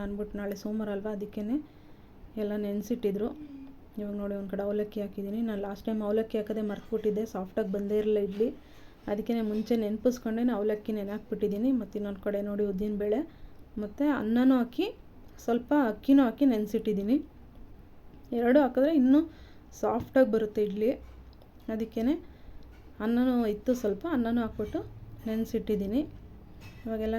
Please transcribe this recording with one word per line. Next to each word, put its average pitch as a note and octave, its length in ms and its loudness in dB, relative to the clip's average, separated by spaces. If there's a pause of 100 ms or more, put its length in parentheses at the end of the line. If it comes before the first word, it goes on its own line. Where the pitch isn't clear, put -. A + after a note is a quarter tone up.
ಅಂದ್ಬಿಟ್ಟು G3+ 340 -6
ನಾಳೆ G3+ 220 -4
ಸೋಮವಾರ G#3+ 340 -4
ಅಲ್ವಾ, G3+ 220 -4
ಅದಕ್ಕೇ G#3 260 -6 (1000)
ಎಲ್ಲ G#3 120 -2 (100)
ನೆನೆಸಿಟ್ಟಿದ್ರು. G#3 680 -2 (720)
ಇವಾಗ G3+ 220 -6
ನೋಡಿ, G3+ 180 -4
ಒಂದು G3 140 -8
ಕಡೆ G3 140 -2
ಅವಲಕ್ಕಿ G#3 360 -2
ಹಾಕಿದ್ದೀನಿ. G3+ 460 -6
ನಾನು G3+ 180 -2
ಲಾಸ್ಟ್ G3 220 -10
ಟೈಮ್ A3 180 0
ಅವಲಕ್ಕಿ A3+ 320 0
ಹಾಕೋದೇ G#3+ 320 -2
ಮರ್ತ್ಬಿಟ್ಟಿದ್ದೆ, G#3+ 640 -2
ಸಾಫ್ಟಾಗಿ F#3+ 420 -4
ಬಂದೇ G3+ 260 0
ಇರಲಿಲ್ಲ G#3+ 280 4
ಇಡ್ಲಿ, G#3 200 2 (600)
ಅದಕ್ಕೇ A3 300 0 (100)
ಮುಂಚೆ G#3+ 220 0 (100)
ನೆನಪಿಸ್ಕೊಂಡೇ A3 640 0
ನಾನು A#3+ 120 2
ಅವಲಕ್ಕಿ G#3+ 380 0
ನೆನೆ G3+ 180 -4
ಹಾಕ್ಬಿಟ್ಟಿದ್ದೀನಿ. G#3 540 0 (120)
ಮತ್ತು G3 180 -8
ಇನ್ನೊಂದು G3+ 260 -4
ಕಡೆ G3+ 240 0
ನೋಡಿ, G#3 220 0
ಉದ್ದಿನಬೇಳೆ G#3 480 0 (640)
ಮತ್ತು G#3 220 -2 (160)
ಅನ್ನನೂ A#3+ 400 6
ಹಾಕಿ C4 260 0 (580)
ಸ್ವಲ್ಪ A#3+ 260 0 (200)
ಅಕ್ಕಿನೂ C4+ 360 6
ಹಾಕಿ C#4 260 2
ನೆನೆಸಿಟ್ಟಿದ್ದೀನಿ. G#3+ 640 2 (1200)
ಎರಡೂ A#3+ 260 8
ಹಾಕಿದ್ರೆ B3+ 360 4
ಇನ್ನೂ C4 180 8 (600)
ಸಾಫ್ಟಾಗಿ A3+ 540 4
ಬರುತ್ತೆ G#3+ 320 0
ಇಡ್ಲಿ, G#3 220 0 (840)
ಅದಕ್ಕೇ A3+ 280 -4 (1000)
ಅನ್ನನೂ B3 280 2 (220)
ಇತ್ತು B3 260 2
ಸ್ವಲ್ಪ, G3+ 220 -2 (120)
ಅನ್ನನೂ A#3 300 2
ಹಾಕ್ಬಿಟ್ಟು A3 340 -4 (480)
ನೆನೆಸಿಟ್ಟಿದ್ದೀನಿ. A3 760 0 (840)
ಇವಾಗೆಲ್ಲ A3 340 -2